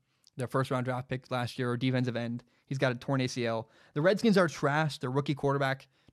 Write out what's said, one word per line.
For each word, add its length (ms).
their 100
first-round 380
draft 240
pick 220
last 260
year, 140
or 40
defensive 400
end. 280
He's 100
got 140
a 40
torn 240
A 80
C 200
L. 200
The 60
Redskins 360
are 100
trash. 520
Their 100
rookie 240
quarterback, 540